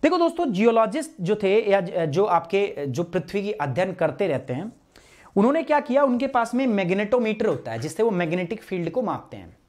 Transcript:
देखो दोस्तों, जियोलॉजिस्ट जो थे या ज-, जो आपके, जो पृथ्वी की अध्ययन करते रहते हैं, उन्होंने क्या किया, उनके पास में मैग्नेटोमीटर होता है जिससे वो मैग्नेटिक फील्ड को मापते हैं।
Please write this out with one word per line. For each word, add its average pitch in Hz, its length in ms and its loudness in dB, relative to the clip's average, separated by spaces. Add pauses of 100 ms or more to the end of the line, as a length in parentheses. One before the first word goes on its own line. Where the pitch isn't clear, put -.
देखो 320 140 4
दोस्तों, 339 340 2
जियोलॉजिस्ट 226 600 2 (100)
जो 185 220 0
थे 202 280 2
या 196 100 4
ज-, 175 240 -2
जो 160 200 0
आपके, 202 640 0
जो 131 160 -4
पृथ्वी 175 400 -6
की 208 80 -4
अध्ययन 165 420 -2
करते 170 340 -2
रहते 131 260 -4
हैं, 180 180 -6 (640)
उन्होंने 277 280 4
क्या 302 160 4
किया, 285 240 2
उनके 254 240 0
पास 240 280 0
में 262 120 2
मैग्नेटोमीटर 214 800 0
होता 135 260 -2
है 117 80 -6
जिससे 151 240 -2
वो 226 80 2
मैग्नेटिक 175 520 -2
फील्ड 175 280 -4
को 240 100 -2
मापते 147 360 -6
हैं। 87 200 -20 (120)